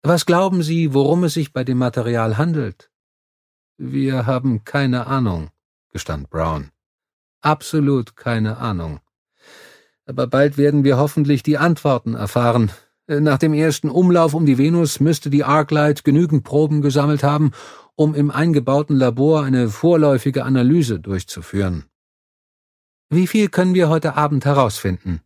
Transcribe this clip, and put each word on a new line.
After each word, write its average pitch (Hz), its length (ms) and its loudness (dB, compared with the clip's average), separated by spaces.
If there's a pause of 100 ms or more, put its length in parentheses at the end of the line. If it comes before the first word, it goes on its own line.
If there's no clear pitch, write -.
„Was 165 200 0
glauben 180 380 2
Sie, 160 300 -2
worum 147 300 2
es 160 100 -2
sich 156 200 -6
bei 131 100 -6
dem 123 140 -2
Material 117 600 -2
handelt?“ 147 540 -4 (840)
„Wir 131 480 -4
haben 127 400 -2
keine 127 420 -2
Ahnung“, 101 420 -2 (420)
gestand 76 380 -10
Brown. 80 420 -6 (680)
„Absolut 143 800 -2
keine 113 400 -4
Ahnung. 87 420 -8 (1040)
Aber 127 220 -4
bald 143 300 2
werden 143 260 2
wir 135 140 4
hoffentlich 143 440 0
die 151 160 -2
Antworten 139 580 0
erfahren. 117 540 0 (380)
Nach 147 300 2
dem 156 160 2
ersten 151 360 0
Umlauf 170 440 4
um 165 120 0
die 135 120 4
Venus 160 420 0
müsste 147 300 0
die 143 160 0
Arclight 151 580 0
genügend 151 400 2
Proben 151 380 0
gesammelt 143 420 0
haben, 147 300 2 (420)
um 151 180 2
im 147 160 0
eingebauten 147 680 0
Labor 135 460 2
eine 127 260 0
vorläufige 139 720 0
Analyse 127 560 2
durchzuführen.“ 90 840 -6 (1200)
„Wie 175 180 2
viel 214 200 0
können 185 260 0
wir 180 140 4
heute 156 300 0
Abend 147 260 0
herausfinden?“ 101 840 -2